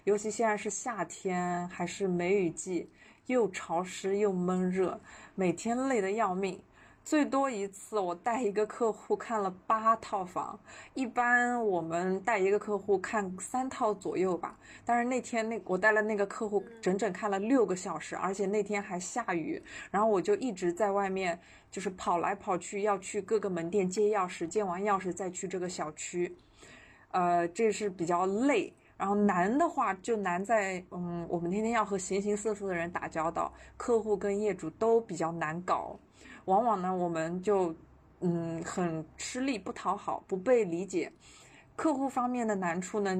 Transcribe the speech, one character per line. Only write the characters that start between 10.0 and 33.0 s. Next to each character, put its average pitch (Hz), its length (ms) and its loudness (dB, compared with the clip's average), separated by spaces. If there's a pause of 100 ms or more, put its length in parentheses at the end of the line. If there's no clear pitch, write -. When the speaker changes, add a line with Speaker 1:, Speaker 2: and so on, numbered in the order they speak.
Speaker 1:
房， 180 380 -8 (320)
一 262 140 -4
般 240 600 4
我 185 140 2
们 175 400 -2
带 214 180 0
一 190 120 4
个 208 80 6
客 208 180 -2
户 196 220 2
看 190 420 -2
三 254 300 -2
套 214 240 2
左 185 240 -4
右 180 180 2
吧。 - 220 -8 (260)
但 240 140 2
是 240 100 2
那 254 100 0
天 220 300 -2
那， 226 160 -4
我 185 140 0
带 214 140 6
了 214 100 6
那 214 120 0
个 202 120 2
客 220 200 -4
户 202 160 0 (200)
整 196 160 2
整 208 120 0
看 202 200 -4
了 196 80 0
六 226 260 4
个 180 100 0
小 180 240 -6
时， - 160 -10
Speaker 2:
嗯。 - 40 -6
Speaker 1:
而 190 160 0
且 202 100 -2
那 208 180 2
天 202 200 -2
还 180 180 -6
下 233 320 -6
雨， 160 300 -4 (280)
然 202 120 2
后 226 40 6
我 202 140 4
就 208 160 2
一 254 160 -2
直 180 180 0
在 196 200 2
外 196 180 2
面 185 320 -2 (300)
就 202 100 -8
是 196 80 -4
跑 185 300 0
来 170 160 0
跑 196 240 -2
去， 196 240 -6
要 202 160 2
去 196 240 -6
各 208 180 0
个 202 80 -2
门 175 220 -2
店 190 180 2
接 208 260 2
钥 180 140 0
匙， 180 180 -6
接 208 160 0
完 185 200 -2
钥 202 180 2
匙 190 100 -4
再 180 200 -4
去 185 180 -8
这 190 100 -4
个 180 80 -4
小 156 260 -6
区。 175 440 -4 (760)
呃， 175 360 4
这 214 240 2
是 208 160 -2
比 180 160 -4
较 175 220 2
累。 220 440 2 (280)
然 196 100 -2
后 202 60 2
难 202 420 4
的 330 100 4
话 240 280 0
就 226 240 -2
难 185 260 -2
在， 190 460 0
嗯， 175 400 -6
我 175 80 0
们 170 120 -2
天 214 140 0
天 226 80 0
要 220 100 4
和 202 140 -2
形 190 240 -2
形 208 160 0
色 208 180 -2
色 196 140 -6
的 185 60 -2
人 170 180 -2
打 160 160 -6